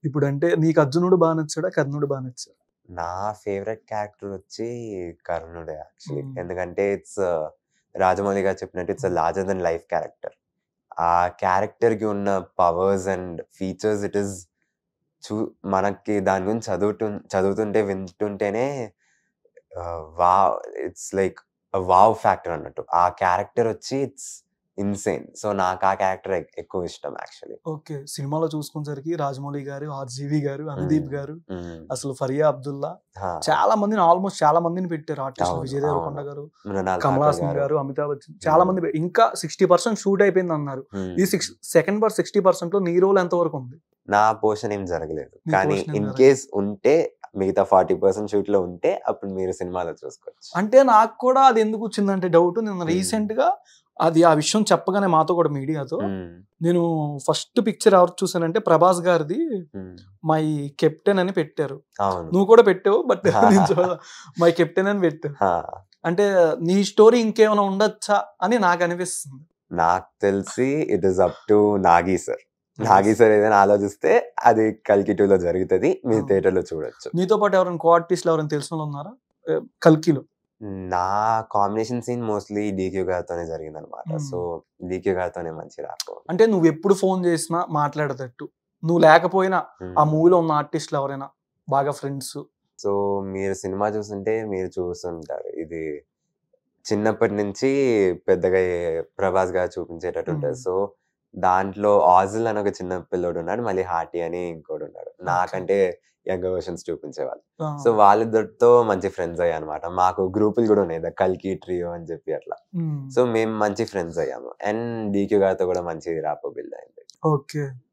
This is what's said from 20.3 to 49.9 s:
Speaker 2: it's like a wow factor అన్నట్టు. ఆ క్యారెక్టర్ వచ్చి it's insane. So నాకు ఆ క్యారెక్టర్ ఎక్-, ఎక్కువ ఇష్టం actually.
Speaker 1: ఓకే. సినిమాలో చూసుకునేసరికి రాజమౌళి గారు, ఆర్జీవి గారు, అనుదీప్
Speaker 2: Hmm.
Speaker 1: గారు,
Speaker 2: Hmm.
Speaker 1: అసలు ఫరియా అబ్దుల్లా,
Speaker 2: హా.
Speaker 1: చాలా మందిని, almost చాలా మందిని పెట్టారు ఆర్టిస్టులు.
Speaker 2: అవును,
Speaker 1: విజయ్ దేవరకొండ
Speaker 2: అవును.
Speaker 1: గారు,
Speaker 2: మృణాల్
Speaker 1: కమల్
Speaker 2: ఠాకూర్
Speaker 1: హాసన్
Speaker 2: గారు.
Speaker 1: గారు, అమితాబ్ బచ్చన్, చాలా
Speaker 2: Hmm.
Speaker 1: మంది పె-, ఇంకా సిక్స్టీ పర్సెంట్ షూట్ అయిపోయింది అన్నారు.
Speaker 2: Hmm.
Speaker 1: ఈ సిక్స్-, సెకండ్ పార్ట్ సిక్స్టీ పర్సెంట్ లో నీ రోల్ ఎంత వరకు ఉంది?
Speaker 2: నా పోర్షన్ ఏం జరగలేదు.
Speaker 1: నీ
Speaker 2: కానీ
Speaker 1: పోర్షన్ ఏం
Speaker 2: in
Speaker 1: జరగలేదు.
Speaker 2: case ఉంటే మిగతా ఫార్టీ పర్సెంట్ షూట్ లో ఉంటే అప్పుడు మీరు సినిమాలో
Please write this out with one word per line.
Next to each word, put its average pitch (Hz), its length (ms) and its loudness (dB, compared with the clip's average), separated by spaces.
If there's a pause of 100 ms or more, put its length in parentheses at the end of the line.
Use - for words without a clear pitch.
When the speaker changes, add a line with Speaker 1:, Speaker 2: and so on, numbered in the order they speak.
Speaker 2:
it's - 340 -6
like 92 160 -2 (380)
a 95 80 -2
wow 92 300 6
factor 98 380 -2
అన్నట్టు. 73 340 -8 (100)
ఆ 87 140 4
క్యారెక్టర్ 98 600 -2
వచ్చి 135 380 -6
it's - 380 -18 (360)
insane. 98 420 -4 (220)
So 104 80 -2
నాకు 92 340 -2
ఆ 95 80 2
క్యారెక్టర్ 95 380 -4
ఎక్-, 82 160 -4 (100)
ఎక్కువ 92 260 -8
ఇష్టం 76 260 -12
actually. - 560 -18
Speaker 1:
ఓకే. 151 400 -12
సినిమాలో 147 500 -6
చూసుకునేసరికి 147 580 -8
రాజమౌళి 143 500 -8
గారు, 139 220 -12
ఆర్జీవి 139 540 -4
గారు, 143 240 -6
అనుదీప్ 151 400 -2
Speaker 2:
Hmm. 139 100 -10
Speaker 1:
గారు, 143 180 -10
Speaker 2:
Hmm. 87 600 -14
Speaker 1:
అసలు 135 200 -8
ఫరియా 139 360 0
అబ్దుల్లా, 143 500 -6 (200)
Speaker 2:
హా. 180 220 -6 (100)
Speaker 1:
చాలా 170 240 4
మందిని, 208 280 0
almost 180 400 4
చాలా 156 180 4
మందిని 175 280 -4
పెట్టారు 156 340 -8
ఆర్టిస్టులు. 135 260 -4
Speaker 2:
అవును, 85 140 -4
Speaker 1:
విజయ్ 135 180 -6
దేవరకొండ 143 380 -2
Speaker 2:
అవును. 143 40 -10
Speaker 1:
గారు, 143 280 -12 (160)
Speaker 2:
మృణాల్ 98 340 -2
Speaker 1:
కమల్ - 20 -6
Speaker 2:
ఠాకూర్ 143 240 2
Speaker 1:
హాసన్ 143 200 0
Speaker 2:
గారు. - 120 -4
Speaker 1:
గారు, 147 180 -2
అమితాబ్ 143 340 -4
బచ్చన్, 156 380 -8
చాలా 156 100 4
Speaker 2:
Hmm. 180 100 4
Speaker 1:
మంది 185 120 -2
పె-, 165 140 -4
ఇంకా 175 400 2
సిక్స్టీ - 300 -2
పర్సెంట్ 180 340 2
షూట్ 196 240 0
అయిపోయింది 185 300 2
అన్నారు. 143 420 -6
Speaker 2:
Hmm. 95 280 -2
Speaker 1:
ఈ 196 40 4
సిక్స్-, 180 260 -4 (100)
సెకండ్ 196 400 2
పార్ట్ 214 140 0
సిక్స్టీ 196 240 0
పర్సెంట్ 180 340 2
లో 202 60 2
నీ 175 180 0
రోల్ 190 200 4
ఎంత 180 160 0
వరకు 160 240 0
ఉంది? 127 180 -14 (320)
Speaker 2:
నా 107 240 4
పోర్షన్ 107 400 0
ఏం 98 140 -4
జరగలేదు. 78 600 -8
Speaker 1:
నీ 160 60 -2
Speaker 2:
కానీ 95 220 2
Speaker 1:
పోర్షన్ - 220 -4
ఏం 104 60 0
Speaker 2:
in 104 80 -4
Speaker 1:
జరగలేదు. 131 240 6
Speaker 2:
case - 200 -8
ఉంటే 104 600 0 (200)
మిగతా 98 280 2
ఫార్టీ 92 300 4
పర్సెంట్ 98 360 0
షూట్ 101 200 -2
లో 98 100 2
ఉంటే 90 460 -4
అప్పుడు 101 240 -6
మీరు 92 220 -4
సినిమాలో 90 380 -8